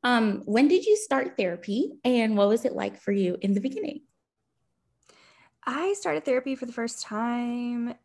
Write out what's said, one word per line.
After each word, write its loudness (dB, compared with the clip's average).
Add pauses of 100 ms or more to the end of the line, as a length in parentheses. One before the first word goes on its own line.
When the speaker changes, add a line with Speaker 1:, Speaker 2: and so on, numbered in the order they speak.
Speaker 1:
Um, 2
when 4
did 4
you 6
start -2
therapy, -2
and 2
what 6
was 2
it 0
like -4
for -4
you 0
in 2
the 2
beginning? -6 (1600)
Speaker 2:
I -2
started -4
therapy 0
for -10
the -12
first -6
time -4 (120)